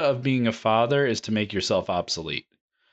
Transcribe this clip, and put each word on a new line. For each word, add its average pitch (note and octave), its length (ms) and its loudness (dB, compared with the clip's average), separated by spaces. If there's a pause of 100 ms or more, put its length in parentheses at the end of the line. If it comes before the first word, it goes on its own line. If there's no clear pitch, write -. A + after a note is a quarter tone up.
of C3+ 220 0
being B2+ 240 2
a A2+ 40 2
father A#2 540 2
is A#2 160 0
to - 100 -6
make G#2+ 220 -2
yourself F#2+ 360 0
obsolete. E2 560 -4 (480)